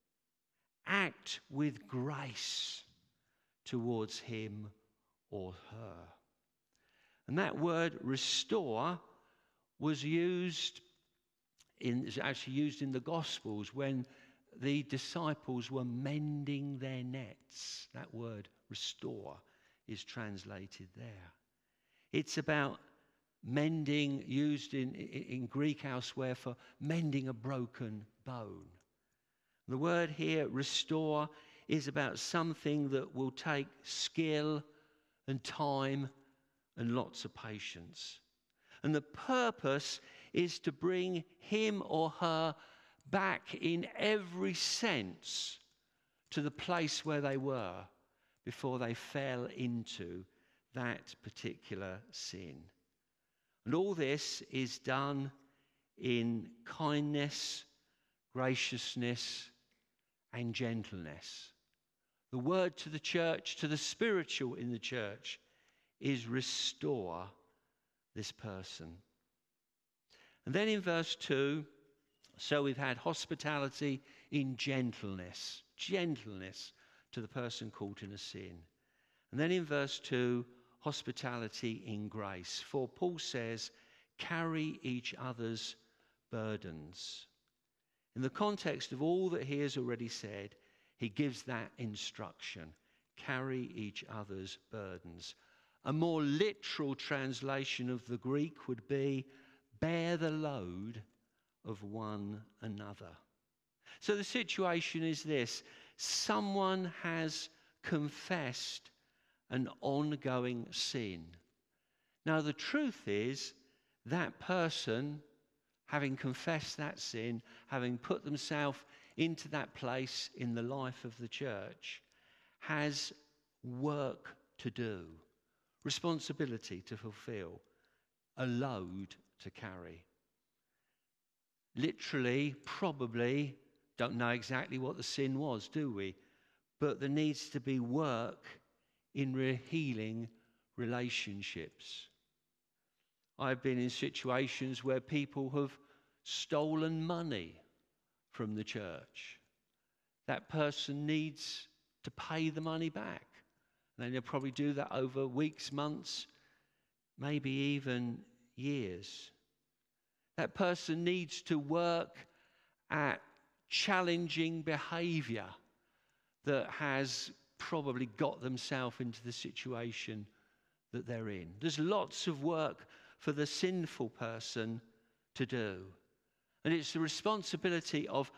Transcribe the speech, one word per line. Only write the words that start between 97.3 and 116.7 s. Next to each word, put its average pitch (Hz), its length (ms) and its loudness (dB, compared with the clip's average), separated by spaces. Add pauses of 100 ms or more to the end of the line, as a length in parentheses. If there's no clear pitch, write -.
of 123 180 -2
the 120 100 -2
Greek 147 500 0
would 117 200 -4
be, 135 400 2 (520)
"Bear 165 380 2
the 156 140 2
load 113 720 -2 (640)
of 104 180 -6
one 104 600 -4 (180)
another." 104 540 -8 (840)
So 208 160 4
the 202 80 0
situation 175 800 2
is 160 180 2
this. 139 420 2 (340)
Someone 196 920 4 (120)
has 165 460 0 (340)
confessed 147 1080 0 (600)
an 127 200 2 (120)
ongoing 131 920 2
sin. 95 540 -2 (1000)
Now, 156 160 6
the 151 120 2
truth - 540 0
is 110 460 2 (520)
that 160 340 0
person, 147 800 2 (640)
having 139 280 2
confessed 151 640 -2